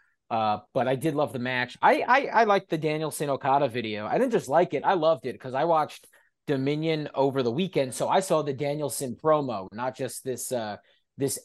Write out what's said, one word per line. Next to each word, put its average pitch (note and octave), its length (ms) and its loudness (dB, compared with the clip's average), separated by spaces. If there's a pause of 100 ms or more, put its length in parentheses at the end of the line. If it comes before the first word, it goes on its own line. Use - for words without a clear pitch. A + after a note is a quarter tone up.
(300)
Uh, G#2+ 300 0 (140)
but B2 140 2
I C3+ 80 2
did D3 180 -2
love C#3+ 200 0
the C3 60 -6
match. B2 420 -2
I, B3 220 4
I, C4 240 2
I A3 180 4
liked G3 240 2
the E3+ 80 -2
Danielson D#3 520 -2
Okada C#3 380 2
video. G#2+ 400 -6
I C3+ 100 0
didn't A#3+ 140 2
just F#3 160 0
like E3 260 2
it. C#3 120 -2
I E3+ 80 4
loved D#3+ 320 2
it A#2+ 160 -6
'cause C3 120 -10
I C#3 120 0
watched D#3+ 420 0 (400)
Dominion D3+ 680 0
over C3+ 280 2
the A#2+ 80 2
weekend. C#3+ 420 -2
So C3+ 140 -2
I E3 140 4
saw E3 200 2
the C#3+ 120 -4
Danielson C#3+ 680 -4
promo, C#3 520 2
not B2 240 -6
just B2+ 260 -8
this, B2+ 300 -6
uh, G#2+ 240 -4 (400)
this C3 280 -2